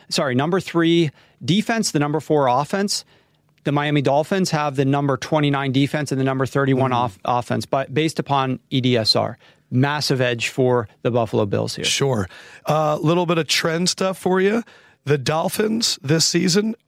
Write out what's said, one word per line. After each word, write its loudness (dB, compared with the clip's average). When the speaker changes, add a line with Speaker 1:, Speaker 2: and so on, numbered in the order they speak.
Speaker 1:
sorry, -2
number 0
three 2
defense, 0
the 0
number 0
four 2
offense. 0
The -2
Miami 0
Dolphins 2
have 0
the 2
number 2
twenty-nine 0
defense 0
and 0
the 0
number 0
thirty-one 2
Speaker 2:
Mm-hmm. 2
Speaker 1:
off-, -2
offense, -2
but -4
based -2
upon -2
E -2
D 2
S 0
R. -2
Massive 0
edge -2
for 0
the -2
Buffalo 0
Bills -2
here. -6
Speaker 2:
Sure. -2
A 0
little 2
bit 0
of 0
trend -2
stuff -2
for 0
you. 2
The 2
Dolphins -2
this 0
season, 0